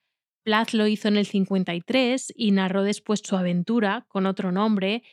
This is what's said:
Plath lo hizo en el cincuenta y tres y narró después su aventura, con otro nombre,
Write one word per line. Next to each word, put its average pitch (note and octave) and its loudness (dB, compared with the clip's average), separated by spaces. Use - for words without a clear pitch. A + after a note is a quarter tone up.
Plath A3 2
lo G#3+ 4
hizo G#3+ 0
en G#3 4
el G#3 2
cincuenta F#3+ 0
y F3 -4
tres B3+ -2
y A3 0
narró G3 2
después G3+ -2
su G3 -2
aventura, G3 -2
con F#3+ -2
otro F#3+ -2
nombre, G#3 0